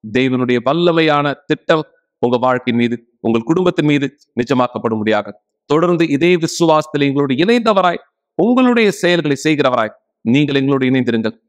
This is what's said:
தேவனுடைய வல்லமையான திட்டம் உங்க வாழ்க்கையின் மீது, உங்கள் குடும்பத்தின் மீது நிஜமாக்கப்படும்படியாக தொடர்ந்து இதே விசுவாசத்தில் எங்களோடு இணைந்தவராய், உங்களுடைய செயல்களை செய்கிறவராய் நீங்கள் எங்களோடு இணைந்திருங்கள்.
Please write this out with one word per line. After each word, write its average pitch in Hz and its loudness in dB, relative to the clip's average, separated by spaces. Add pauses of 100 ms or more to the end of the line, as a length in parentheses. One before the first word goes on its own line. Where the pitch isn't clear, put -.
தேவனுடைய 123 0 (100)
வல்லமையான 156 0 (160)
திட்டம் 156 -2 (380)
உங்க 123 0 (100)
வாழ்க்கையின் 123 0
மீது, 120 -2 (300)
உங்கள் 113 -2
குடும்பத்தின் 175 0
மீது 143 0 (340)
நிஜமாக்கப்படும்படியாக 110 -2 (380)
தொடர்ந்து 170 2 (120)
இதே 175 2 (120)
விசுவாசத்தில் 156 0
எங்களோடு 139 0 (100)
இணைந்தவராய், 202 0 (420)
உங்களுடைய 240 2 (120)
செயல்களை 170 0 (100)
செய்கிறவராய் 131 0 (300)
நீங்கள் 139 2
எங்களோடு 135 0
இணைந்திருங்கள். 117 -2 (140)